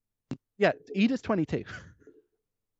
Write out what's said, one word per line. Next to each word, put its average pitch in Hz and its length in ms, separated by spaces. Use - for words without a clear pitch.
Well, - 80
yeah, 196 140
Ida's 233 240
twenty-two. 165 440